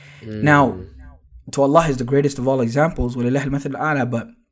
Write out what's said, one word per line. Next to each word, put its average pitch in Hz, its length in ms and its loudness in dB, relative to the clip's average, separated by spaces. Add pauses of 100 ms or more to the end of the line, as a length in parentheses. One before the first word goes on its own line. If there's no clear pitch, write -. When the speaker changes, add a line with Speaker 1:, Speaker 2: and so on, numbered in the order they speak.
(240)
Speaker 1:
Mm. 107 180 -6
Speaker 2:
Now, 135 360 4 (760)
to 139 100 0
Allah 156 260 4
is 135 80 0
the 123 80 -4
greatest 139 360 0
of 123 80 -2
all 131 120 0
examples, 123 560 0
وَلِلَّهِ 123 280 0
الْمَثَلُ 139 320 -4
الْأَعْلَى, 143 340 -2
but 117 180 -6 (240)